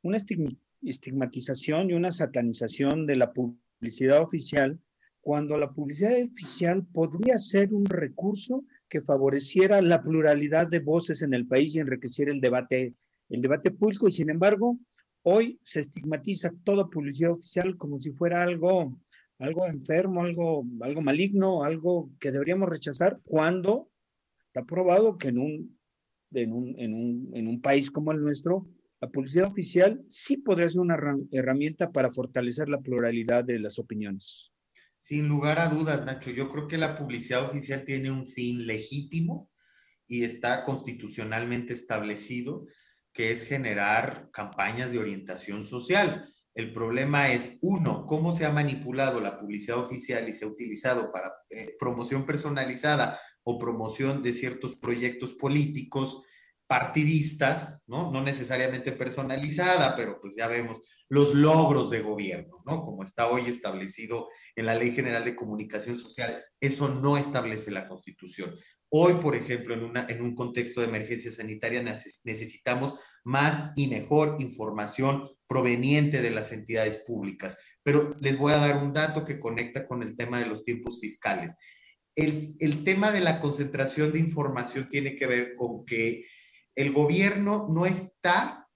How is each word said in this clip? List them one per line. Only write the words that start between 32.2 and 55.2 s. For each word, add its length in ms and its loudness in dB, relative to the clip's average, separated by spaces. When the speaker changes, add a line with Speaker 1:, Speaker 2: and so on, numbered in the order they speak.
Speaker 1:
la 100 0
pluralidad 640 0
de 140 0
las 220 -6
opiniones. 720 -8
Speaker 2:
Sin 300 -2
lugar 320 2
a 80 4
dudas, 360 0
Nacho, 280 -8
yo 200 -4
creo 160 -8
que 120 -4
la 180 -2
publicidad 460 -4
oficial 400 -6
tiene 260 -4
un 160 -6
fin 400 -6
legítimo 840 -4
y 160 -2
está 400 -2
constitucionalmente 1120 -6
establecido, 920 -6
que 180 -2
es 120 -4
generar 880 0
campañas 580 -4
de 60 -2
orientación 640 -6
social. 640 0
El 180 -8
problema 580 2
es, 300 -4
uno, 460 0
cómo 240 0
se 140 -2
ha 60 2
manipulado 680 0
la 200 -6
publicidad 380 -4
oficial 500 -4
y 60 -8
se 100 -10
ha 40 -6
utilizado 640 -2
para, 200 -8
eh, 260 -14
promoción 480 -2
personalizada 920 0
o 160 -2
promoción 640 -2
de 100 0
ciertos 420 -6
proyectos 600 -4